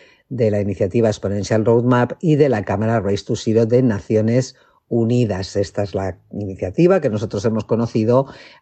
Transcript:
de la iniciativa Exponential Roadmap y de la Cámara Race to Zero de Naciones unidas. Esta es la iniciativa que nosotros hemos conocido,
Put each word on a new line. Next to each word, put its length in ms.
de 200
la 100
iniciativa 480
Exponential 580
Roadmap 540
y 160
de 120
la 160
Cámara 360
Race 260
to 100
Zero 300
de 160
Naciones 760
unidas. 680
Esta 260
es 120
la 240
iniciativa 720
que 100
nosotros 360
hemos 180
conocido, 600